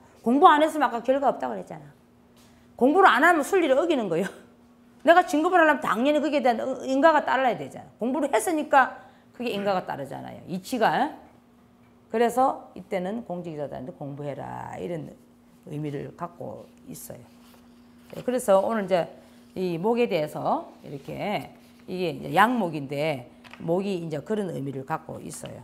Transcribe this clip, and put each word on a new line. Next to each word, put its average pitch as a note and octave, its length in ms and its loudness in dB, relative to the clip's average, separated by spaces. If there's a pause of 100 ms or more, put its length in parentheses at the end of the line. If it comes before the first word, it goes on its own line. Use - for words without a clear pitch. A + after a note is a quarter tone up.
(220)
공부 C#4+ 260 6
안 D4+ 140 8
했으면 D4+ 260 2
아까 A3+ 140 -4
결과 C4+ 280 2
없다고 A#3+ 240 -4
그랬잖아. F3 280 -12 (960)
공부를 D4+ 340 6
안 A#3 140 6
하면 E4 200 6
순리를 D#4 340 2
어기는 D4 320 0
거예요. E3+ 180 0 (380)
<laughs> - 380 -20
내가 E4+ 220 6
진급을 F4 340 2
하려면 D#4 220 6
당연히 C4 400 0
거기에 C4 200 0
대한 A3+ 180 2
응-, A#3 260 -6
인가가 C#4 400 4
따라야 B3 320 0
되잖아. C3+ 280 -12 (140)
공부를 C4+ 340 -2
했으니까 D4+ 680 2 (340)
그게 A#3 160 -8
인가가 G3 360 -2
따르잖아요. C3 600 -10
이치가. F#3+ 720 -2 (920)
그래서 A#3+ 640 0
이때는 F#3+ 500 -6
공직자들한테 D3 680 -10
"공부해라." C3+ 840 -10
이런 F3 340 -10 (520)
의미를 D3 520 -8
갖고 C3+ 480 -14 (220)
있어요. - 320 -16 (960)
네, E3 120 -14
그래서 G#3+ 340 4
오늘 G#3+ 260 0
이제 F3 220 2 (480)
이 F3+ 220 -4
목에 A#3 320 0
대해서 E3 640 -2 (120)
이렇게, D3 720 -8 (340)
이게 F3+ 220 -4
이제 C#3+ 240 -8
양목인데 D#3 960 0 (300)
목이 F#3+ 380 -2
이제 D#3+ 220 -8
그런 G#3 300 -4
의미를 C#3 360 -8
갖고 - 340 -10
있어요. - 440 -14